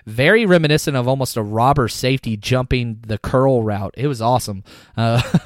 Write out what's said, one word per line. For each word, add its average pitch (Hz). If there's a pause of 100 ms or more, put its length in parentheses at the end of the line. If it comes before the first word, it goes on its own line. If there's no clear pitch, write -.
very 156
reminiscent 156
of 123
almost 131
a 110
robber 117
safety 127
jumping 120
the 110
curl 131
route. 101
It 131
was 120
awesome. 110 (340)
Uh, 117 (180)
<laughs> -